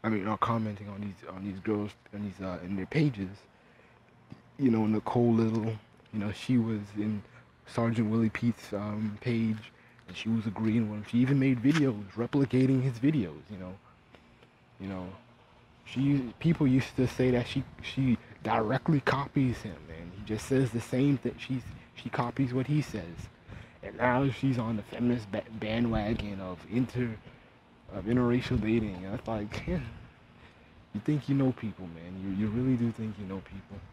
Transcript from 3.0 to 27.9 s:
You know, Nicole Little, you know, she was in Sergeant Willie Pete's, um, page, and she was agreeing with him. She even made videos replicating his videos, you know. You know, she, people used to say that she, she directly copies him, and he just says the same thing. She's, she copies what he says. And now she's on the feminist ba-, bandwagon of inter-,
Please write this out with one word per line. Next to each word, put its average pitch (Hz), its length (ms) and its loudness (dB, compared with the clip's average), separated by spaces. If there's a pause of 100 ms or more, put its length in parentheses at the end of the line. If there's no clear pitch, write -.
You 131 140 4
know, 110 140 4
Nicole 117 480 4
Little, 113 400 2 (400)
you 107 60 -4
know, 104 120 -4
she 127 260 0
was 110 240 0 (140)
in 104 280 -2 (420)
Sergeant 117 440 2
Willie 113 200 4
Pete's, - 440 -2
um, 104 480 -4
page, 113 500 0 (360)
and 90 100 -14
she - 120 -6
was 113 160 0
agreeing 110 440 2
with 104 100 -6
him. 104 100 -10
She 117 100 0
even 135 200 4
made 131 220 4
videos 131 420 4 (100)
replicating 131 680 4
his 123 180 -2
videos, 110 500 2
you 104 80 -10
know. 92 180 -10 (1040)
You 98 80 -6
know, 92 200 -6 (800)
she, 131 540 0
people 156 280 4
used 127 300 4
to 127 100 4
say 127 240 2
that 120 160 2
she, 135 160 -2 (180)
she 131 360 2 (260)
directly 117 580 2
copies 131 600 2
him, 87 160 -10 (220)
and 85 180 -12
he 107 80 -12
just 107 220 -4
says 131 240 2
the 113 100 -2
same 135 380 2
thing. - 180 -4
She's, 131 240 -4 (320)
she - 160 -10
copies 120 440 0
what 127 120 0
he 147 160 2
says. 85 480 -8 (540)
And 101 140 -12
now 123 320 4
she's 131 280 0
on 113 200 0
the 101 60 -6
feminist 117 480 0
ba-, 107 120 -2 (160)
bandwagon 110 800 0
of 92 200 -8 (120)
inter-, 120 460 0 (760)